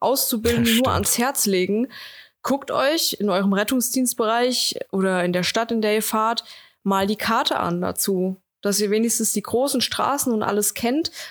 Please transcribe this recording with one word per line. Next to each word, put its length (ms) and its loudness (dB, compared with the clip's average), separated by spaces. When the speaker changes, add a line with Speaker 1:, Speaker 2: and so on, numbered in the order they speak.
Speaker 1:
Auszubildenden 680 2
Speaker 2:
Ja, 60 4
Speaker 1:
nur 120 4
Speaker 2:
stimmt. 100 2
Speaker 1:
ans 240 0
Herz 280 0
legen. 420 2
Guckt 300 -2
euch 480 0
in 100 2
eurem 220 2
Rettungsdienstbereich 720 0
oder 320 2
in 80 0
der 120 0
Stadt, 280 0
in 100 0
der 120 2
ihr 80 0
fahrt, 420 -2
mal 240 2
die 100 0
Karte 420 0
an 220 -2
dazu. 600 -2
Dass 200 0
ihr 100 0
wenigstens 440 0
die 80 -2
großen 400 0
Straßen 500 0
und 100 0
alles 320 0
kennt. 360 -2